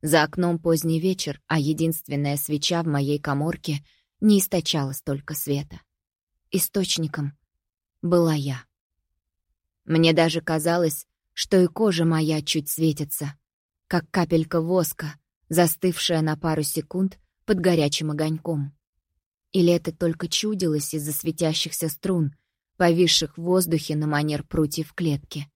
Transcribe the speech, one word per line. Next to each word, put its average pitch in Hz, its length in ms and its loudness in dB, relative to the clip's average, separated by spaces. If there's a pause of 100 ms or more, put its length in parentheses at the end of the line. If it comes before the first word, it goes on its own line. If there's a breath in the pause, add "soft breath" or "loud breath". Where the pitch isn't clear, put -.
За 156 220 4
окном 170 360 0
поздний 165 400 2
вечер, 185 480 -4
а 160 100 0
единственная 147 800 -2
свеча 151 460 -2
в 165 40 -2
моей 143 300 0
каморке 147 680 -4 (380 soft breath)
не 208 180 6
источала 156 520 -2
столько 143 420 -6
света. 143 480 -6 (720)
Источником 160 840 -2 (680)
была 170 340 4
я. 139 300 -6 (1200)
Мне 165 280 4
даже 165 280 2
казалось, 165 640 0 (280)
что - 280 2
и 180 60 4
кожа 170 380 0
моя 156 360 2
чуть 151 280 -4
светится, 147 680 -2 (520)
как 170 220 -2
капелька 165 520 0
воска, 165 540 -2 (320)
застывшая 170 760 0
на 156 140 0
пару 156 280 -2
секунд 180 560 -4 (260)
под 196 140 0
горячим 160 500 2
огоньком. 156 680 -4 (760)
Или 175 200 4
это 165 200 0
только 165 360 -4
чудилось 170 680 -2
из-за 151 180 -6
светящихся 160 720 -4
струн, 160 480 -2 (420)
повисших 170 600 2
в 165 60 -10
воздухе 170 520 0
на 151 120 -2
манер 147 360 -2
прутьев 156 500 -2
клетки? 147 640 -4